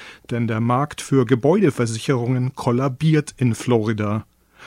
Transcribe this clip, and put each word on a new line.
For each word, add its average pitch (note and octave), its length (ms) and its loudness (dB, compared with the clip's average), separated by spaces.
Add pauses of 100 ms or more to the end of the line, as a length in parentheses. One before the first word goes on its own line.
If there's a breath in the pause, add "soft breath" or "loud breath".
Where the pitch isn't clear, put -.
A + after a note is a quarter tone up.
(300 loud breath)
denn A#2 180 -2
der A2 120 -2
Markt B2 420 -2
für C3+ 240 2
Gebäudeversicherungen B2+ 1300 0
kollabiert C3+ 840 0
in A#2 180 2
Florida. G#2+ 680 -2 (420 loud breath)